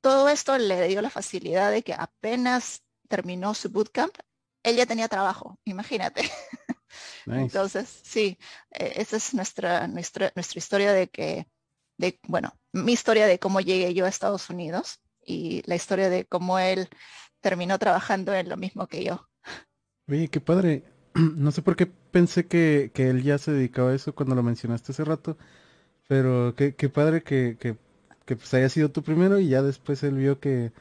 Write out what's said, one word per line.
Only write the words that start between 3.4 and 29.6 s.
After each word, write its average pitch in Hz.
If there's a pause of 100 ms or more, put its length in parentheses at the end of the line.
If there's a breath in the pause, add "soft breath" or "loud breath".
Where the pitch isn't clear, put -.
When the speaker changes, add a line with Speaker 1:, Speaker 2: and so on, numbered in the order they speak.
Speaker 1:
su -
bootcamp, 214 (500)
él 233
ya 247
tenía 226
trabajo, 190
imagínate. 196
<laughs> - (640 loud breath)
Speaker 2:
Nice. 131
Speaker 1:
Entonces, 202
sí, 202 (340 loud breath)
eh, -
esa 214
es -
nuestra, 185
nuestra, 175
nuestra 175
historia 202
de 185
que, 160 (500)
de, 180
bueno, - (200)
mi 226
historia 220
de 180
cómo 190
llegué 180
yo 180
a 185
Estados 196
Unidos 175 (240)
y -
la 175
historia 190
de 180
cómo 185
él 185 (520 loud breath)
terminó 185
trabajando 190
en 185
lo 185
mismo 185
que 170
yo. - (800 loud breath)
Speaker 2:
Oye, 151
qué 151
padre. 170 (300)
<clears throat> 160
No 147
sé 156
por 190
qué 170
pensé -
que, 156
que 131
él 127
ya 143
se 147
dedicaba 127
a 131
eso 139
cuando 131
lo 123
mencionaste 117
hace 156
rato, 156 (680 soft breath)
pero 127
qué, 139
qué 139
padre 160
que, 123
que, 113 (480)
que, 131
pues, -
haya 131
sido 151
tú 147
primero 185
y 175
ya 131